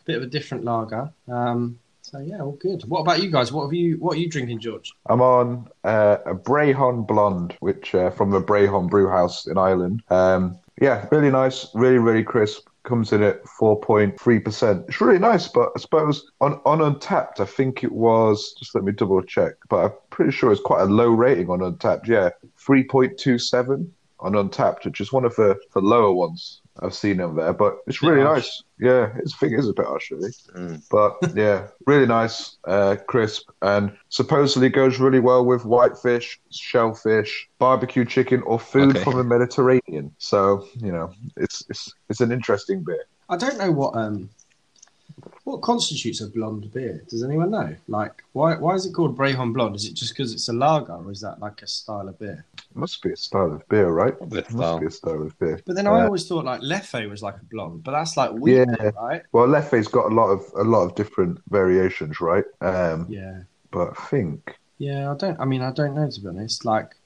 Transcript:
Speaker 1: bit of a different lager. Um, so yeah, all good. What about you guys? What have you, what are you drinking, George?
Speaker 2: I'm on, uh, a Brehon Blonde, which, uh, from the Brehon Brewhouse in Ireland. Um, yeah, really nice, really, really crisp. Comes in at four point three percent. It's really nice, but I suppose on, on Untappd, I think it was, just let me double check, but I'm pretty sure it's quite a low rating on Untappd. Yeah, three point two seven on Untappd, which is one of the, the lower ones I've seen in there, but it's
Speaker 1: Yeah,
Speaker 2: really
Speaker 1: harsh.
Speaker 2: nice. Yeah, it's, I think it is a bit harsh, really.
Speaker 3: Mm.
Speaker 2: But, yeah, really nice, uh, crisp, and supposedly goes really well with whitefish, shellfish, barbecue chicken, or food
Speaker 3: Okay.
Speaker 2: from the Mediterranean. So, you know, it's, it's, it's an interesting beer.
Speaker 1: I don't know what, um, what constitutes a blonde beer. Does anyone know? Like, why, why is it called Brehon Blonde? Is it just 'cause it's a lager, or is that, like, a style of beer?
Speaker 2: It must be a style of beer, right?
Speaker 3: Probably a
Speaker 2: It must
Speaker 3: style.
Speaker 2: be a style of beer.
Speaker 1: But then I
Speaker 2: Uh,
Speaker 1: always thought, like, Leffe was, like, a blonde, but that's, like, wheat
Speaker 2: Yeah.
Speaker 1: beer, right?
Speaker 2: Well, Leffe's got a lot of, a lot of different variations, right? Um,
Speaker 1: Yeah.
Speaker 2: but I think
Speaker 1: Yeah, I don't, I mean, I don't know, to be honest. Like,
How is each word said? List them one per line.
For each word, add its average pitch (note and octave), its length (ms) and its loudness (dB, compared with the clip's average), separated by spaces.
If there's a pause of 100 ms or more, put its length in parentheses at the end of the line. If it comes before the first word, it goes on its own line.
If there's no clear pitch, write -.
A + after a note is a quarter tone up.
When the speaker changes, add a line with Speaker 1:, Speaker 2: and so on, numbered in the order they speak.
Speaker 1:
bit D3+ 120 -4
of B2 60 -6
a B2+ 40 -10
different C#3 360 -8
lager. A#2 460 -6 (180)
Um, A#2+ 520 -4 (240)
so - 160 -18
yeah, E3+ 220 -12
all C#3+ 180 -8
good. F3+ 280 -4
What D#3+ 140 -4
about E3 220 2
you F#3+ 80 -4
guys? B2 200 0
What D3 120 -4
have C#3+ 100 -6
you, E3+ 240 0
what E3 180 -4
are D#3+ 40 -4
you E3+ 100 -4
drinking, A#2+ 300 -6
George? A2 340 -12 (140)
Speaker 2:
I'm A#2+ 140 4
on, B2 460 2 (160)
uh, G#2+ 340 4 (100)
a F#2 80 -4
Brehon B2+ 720 0
Blonde, F#2+ 540 2
which, - 340 -4
uh, F2+ 160 2
from G2 180 -2
the G2 120 2
Brehon G2+ 500 2
Brewhouse F#2 560 2
in F#2 100 -2
Ireland. F#2 520 0
Um, F#2 500 2 (220)
yeah, A#2+ 300 2
really D3 180 4
nice, C3 440 0
really, B2+ 240 4
really A2+ 260 4
crisp. - 440 -2 (160)
Comes A#2 280 -2
in G#2 100 4
at G2+ 240 0
four G#2+ 340 2
point G#2 400 2
three A#2 200 4
percent. G#2 480 0
It's - 140 -4
really G#3+ 180 6
nice, A3 300 2
but A#2+ 260 2
I B2 40 -6
suppose D#3 600 0
on, D3 260 0
on D3+ 140 2
Untappd, D3+ 640 0
I G2 40 -2
think C3 380 -4
it A#2 80 -2
was, A2 640 2
just - 160 -20
let A#2 120 -2
me G2 80 -2
double F#2+ 280 2
check, - 340 -2 (140)
but F#2 160 2
I'm - 60 0 (180)
pretty - 220 0
sure B2 220 4
it's F#2+ 80 0
quite - 200 2
a F#2+ 40 4
low A2 240 4
rating A2+ 400 4
on F2+ 100 -2
Untappd. F#2 480 -2
Yeah, G#2 220 4 (280)
three C3 280 2
point C3 340 0
two B2+ 180 0
seven C3 560 -2 (280)
on F3+ 100 -4
Untappd, C#3 540 0
which G2 160 -6
is G#2 100 -8
one B2+ 140 2
of A#2 100 0
the, G2+ 240 4 (140)
the G2+ 80 0
lower G#2 320 4
ones E2+ 480 -4 (200)
I've F#2 120 -6
seen G2 280 -2
in E2 140 -4
there, D#2+ 180 -2
but - 240 0 (100)
it's - 140 -6
Speaker 1:
Yeah, D#3+ 80 2
Speaker 2:
really C#3 160 6
Speaker 1:
harsh. D3+ 200 4
Speaker 2:
nice. - 180 -14 (160)
Yeah, A#2+ 380 4
it's, D3 160 -8
I - 40 -20
think D3+ 160 0
it D3 60 0
is C3 100 0
a F#2 40 -2
bit - 120 -2
harsh, - 260 -8
really. F#2 200 -8 (240)
Speaker 3:
Mm. E2+ 340 -12
Speaker 2:
But, G#2+ 460 2
yeah, G2+ 320 2 (180)
really C#3 200 6
nice, A2+ 600 -2
uh, G2 300 2 (120)
crisp, - 420 -2 (120)
and G2+ 300 0 (180)
supposedly C#3 600 2
goes C3 300 2
really C3 220 4
well B2+ 240 6
with B2 200 2
whitefish, A#2+ 720 2 (120)
shellfish, A2 1000 -2 (100)
barbecue B2+ 460 2
chicken, B2 380 2
or A#2 160 -2
food C#3 360 4
Speaker 3:
Okay. F#2+ 100 -2
Speaker 2:
from B2+ 120 0
the B2+ 80 0
Mediterranean. A#2+ 920 2
So, G2+ 580 2
you A2 160 -8
know, E2+ 200 -6 (260)
it's, - 320 -6
it's, - 240 -14 (160)
it's A2 120 -6
an A#2 120 0
interesting G2+ 500 -4
beer. E2 220 -8 (240)
Speaker 1:
I F3+ 80 -4
don't B3+ 200 -4
know F#3+ 140 -2
what, C#3 240 -2
um, G#2+ 340 -6 (1120)
what C4+ 180 -10
constitutes C#3+ 600 -4
a G#2 60 -12
blonde G#2+ 440 -10
beer. C3 380 -10
Does A#2 140 -6
anyone D#3 280 -2
know? G2+ 240 -6 (120)
Like, G#2+ 360 -8 (100)
why, D3+ 220 2
why E3+ 200 -2
is F#3+ 100 -4
it F3+ 80 -10
called C#3+ 240 -2
Brehon B2+ 360 0
Blonde? A2+ 220 -2
Is G2+ 100 -8
it F2 80 -12
just A#2 220 -8
'cause B2+ 160 -6
it's - 180 -8
a A#2 40 -4
lager, B2+ 400 0
or F2 180 -14
is G2 100 -16
that, G2 180 -12
like, G#2 220 -12
a G#2 60 -20
style G2+ 400 -10
of F#2+ 120 -16
beer? G2 260 -14 (120)
Speaker 2:
It - 200 -20
must D3 240 -8
be F2 100 -4
a - 60 -8
style F#2 340 -4
of D2+ 160 -14
beer, G#2 220 2
right? F#2 260 0
Speaker 3:
Probably - 240 -10
a - 20 -6
Speaker 2:
It - 100 -10
must A#2 60 -8
Speaker 3:
style. E2 220 -2
Speaker 2:
be D#2 60 -6
a D#2+ 60 -6
style D#2 320 -8
of D#2 160 -12
beer. D#2+ 260 -4
Speaker 1:
But F3+ 100 -6
then G3+ 120 -2
I A3+ 140 4
Speaker 2:
Uh, A3 40 2
Speaker 1:
always F#3 220 -2
thought, D#3+ 180 -6
like, B2+ 160 -8
Leffe C3+ 480 -8
was, G2+ 140 -14
like, G2 120 -10
a - 100 -20
blonde, E2+ 380 -12
but C3 80 -10
that's, D#3+ 240 -4
like, C3 160 0
wheat B2+ 260 4
Speaker 2:
Yeah. B2+ 80 6 (140)
Speaker 1:
beer, G#2+ 160 0
right? B2+ 360 -8
Speaker 2:
Well, B2 160 4
Leffe's D3 400 2
got A#2 240 0
a A2 40 2
lot A2+ 140 4
of, F#2+ 140 0 (120)
a G#2 80 0
lot A2 200 4
of F2 120 -4
different F#2 440 -2 (100)
variations, F#2 720 0
right? F2 240 0 (160)
Um, F2 480 -2
Speaker 1:
Yeah. F#2+ 300 -14 (320)
Speaker 2:
but F2 280 -4
I - 60 -16
think F#2 500 -4 (220)
Speaker 1:
Yeah, C#3 340 -6
I C#3+ 60 -6
don't, C#3 240 -6
I - 20 -6
mean, C3 180 -2
I C3 100 -6
don't C#3+ 240 -4
know, D3+ 140 -2
to G2 120 -14
be G2+ 80 -12
honest. G2+ 340 -10
Like, A2 320 -2 (100)